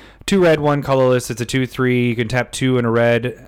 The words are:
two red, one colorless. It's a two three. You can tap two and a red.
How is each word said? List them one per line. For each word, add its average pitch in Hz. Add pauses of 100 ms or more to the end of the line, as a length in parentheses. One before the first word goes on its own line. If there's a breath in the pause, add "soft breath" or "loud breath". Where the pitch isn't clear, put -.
(260 loud breath)
two 196
red, 160
one 147
colorless. 131
It's 113
a 123
two 131
three. 123
You 113
can 120
tap 123
two 131
and 120
a 117
red. 117